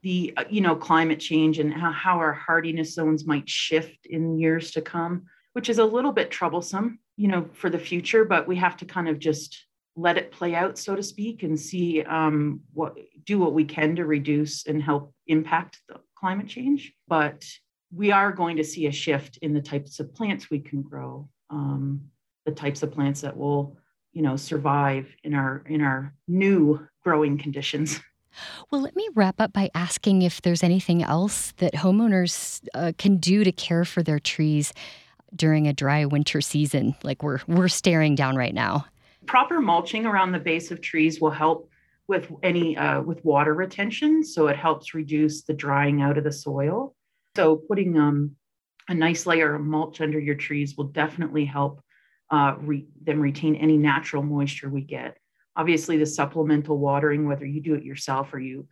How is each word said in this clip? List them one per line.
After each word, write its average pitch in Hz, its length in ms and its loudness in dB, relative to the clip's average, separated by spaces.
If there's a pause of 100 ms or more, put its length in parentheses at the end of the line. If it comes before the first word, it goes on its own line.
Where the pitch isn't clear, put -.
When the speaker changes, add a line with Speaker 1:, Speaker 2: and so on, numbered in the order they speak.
Speaker 1:
The, 180 360 -2
uh, - 120 -4
you 208 120 0
know, 170 140 4
climate 160 440 2
change 156 400 2
and 151 120 0
how, 165 200 -2
how 180 260 0
our 156 160 2
hardiness 160 640 -2
zones 156 320 0
might 147 200 -2
shift - 600 -4
in 160 320 -2
years 160 320 0
to 160 100 -4
come, 175 440 -6 (280)
which 247 160 -6
is 214 80 2
a 226 80 6
little 240 280 0
bit 202 180 0
troublesome, 185 640 -4 (180)
you 208 120 0
know, 180 260 0
for - 160 -4
the 165 80 -2
future, 180 480 0
but 180 220 0
we 180 80 -2
have 180 220 0
to - 80 -14
kind 175 220 -4
of 151 120 -2
just 147 460 -4 (340)
let 170 160 2
it - 160 -4
play 175 220 -4
out, 175 240 -2
so 196 180 -6
to 196 60 -6
speak, 208 400 -8
and 156 180 -2
see, 170 440 -2
um, 151 580 0 (140)
what, 156 200 -6 (300)
do 202 140 0
what 156 160 2
we 156 100 4
can 156 300 -2
to 175 100 -4
reduce 151 640 -2
and 151 160 -2
help 143 280 -4 (140)
impact 160 640 -2
the - 60 -20 (180)
climate 190 320 -4
change. 277 480 -2 (140)
But 147 360 0 (480)
we 196 200 0
are 196 200 4
going 170 260 -2
to 156 60 0
see 151 220 -4
a 143 60 0
shift 143 460 -4
in 151 180 -2
the 147 40 2
types 143 400 -8
of 143 140 -10
plants - 380 -6
we 147 80 -2
can 143 240 -8
grow, 135 440 -12 (220)
um, 139 520 -4 (440)
the 156 60 -2
types 143 320 -6
of 151 80 -6
plants 143 300 -2
that 147 140 -8
will, 143 400 -2 (380)
you 165 80 -4
know, 135 140 2
survive 139 720 0 (160)
in 151 100 -4
our, 135 320 -2
in 151 160 0
our 139 320 -2 (140)
new 175 600 4 (160)
growing 151 360 2
conditions. 143 600 -4 (680)
Speaker 2:
Well, 277 120 0
let 285 140 -6
me 415 200 -2
wrap 196 260 2
up 220 100 2
by 196 220 0
asking 185 480 2
if 175 220 0
there's 175 180 2
anything 175 400 2
else - 560 -2
that 175 160 0
homeowners, 185 880 2 (140)
uh, 170 240 -2
can 202 180 6
do 185 260 4
to 190 80 4
care 170 320 0
for 170 200 -2
their 151 160 0
trees 151 540 0 (600)
during 156 320 4
a 147 60 2
dry 143 320 2
winter 147 340 0
season 143 600 0
like 143 220 -6
we're, 139 240 -2
we're 180 200 4
staring 160 460 4
down 131 220 2
right 123 180 0
now. 113 320 0 (400)
Speaker 1:
Proper 359 340 4
mulching 214 460 0
around 190 260 2
the 175 80 -2
base 165 320 -2
of 170 80 -10
trees 156 400 0
will 156 120 2
help 156 380 0 (380)
with 180 240 -2 (120)
any, 175 340 2
uh, 143 240 2
with 160 240 -6
water 151 280 4
retention. 226 720 0
So 165 240 2
it 139 80 4
helps 151 380 -2
reduce 151 500 0
the 156 100 -4
drying 143 480 2
out 143 160 2
of 151 60 -2
the 143 80 -2
soil. 147 640 -4 (400)
So 160 220 6
putting, 180 400 0
um, 147 400 2 (500)
a 180 60 -4
nice 165 320 0
layer 165 280 4
of 151 120 -4
mulch 156 340 -2
under 151 180 -2
your 147 180 -2
trees 143 420 -4
will 143 80 -4
definitely 151 580 -2
help, 139 380 -4 (500)
uh, 143 300 4
re-, 147 260 -4 (140)
them 151 180 -2
retain 147 380 0
any 156 180 4
natural 143 480 2
moisture 143 460 -4
we 139 120 -4
get. 131 360 -10 (400)
Obviously, 160 400 2
the 151 80 4
supplemental 151 720 0
watering, 143 500 2
whether 143 180 -4
you 143 140 -6
do 156 140 -2
it 147 100 -2
yourself 135 500 -6
or 135 60 -10
you, 131 320 -10